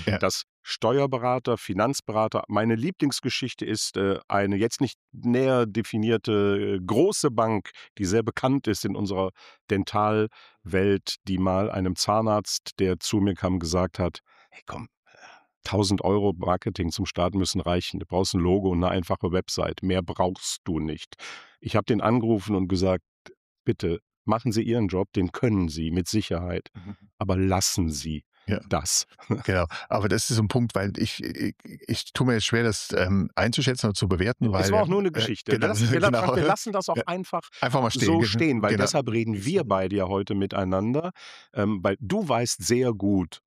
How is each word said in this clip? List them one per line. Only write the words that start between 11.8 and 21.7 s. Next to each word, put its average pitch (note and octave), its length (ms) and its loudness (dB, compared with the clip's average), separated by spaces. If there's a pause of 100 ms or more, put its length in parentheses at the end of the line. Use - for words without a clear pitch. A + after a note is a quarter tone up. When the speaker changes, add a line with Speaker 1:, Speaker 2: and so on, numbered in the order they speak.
Speaker 2:
Zahnarzt, G#2+ 840 0
der F#2 200 2
zu - 180 -2
mir G2 180 2
kam, F#2 240 0
gesagt F2 400 0
hat, F2 200 -2 (300)
„Hey, - 160 -20
komm, A#2+ 220 -12 (760)
tausend G2+ 400 2
Euro G2+ 340 4
Marketing F2+ 540 -2
zum G2 140 -4
Start F2+ 300 -2
müssen F#2 260 0
reichen. F2 380 -2
Du E2 60 -8
brauchst F2+ 280 0
ein F#2 80 2
Logo F#2+ 280 2
und F2 140 2
eine F2+ 80 2
einfache F#2 400 -2
Website. F2 520 -2
Mehr F#2 200 0
brauchst F2+ 600 -4
du E2 140 -2
nicht.“ D#2 360 -6 (440)
Ich - 160 -4